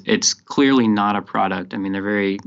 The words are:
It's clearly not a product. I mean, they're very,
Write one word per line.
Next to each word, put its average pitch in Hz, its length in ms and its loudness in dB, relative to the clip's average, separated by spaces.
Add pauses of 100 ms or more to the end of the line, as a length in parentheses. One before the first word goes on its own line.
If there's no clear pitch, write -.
It's - 280 0
clearly 135 540 2
not 104 300 2
a 98 40 -2
product. 95 520 -4
I 113 40 -6
mean, 98 140 -4
they're 98 100 -4
very, 101 460 -2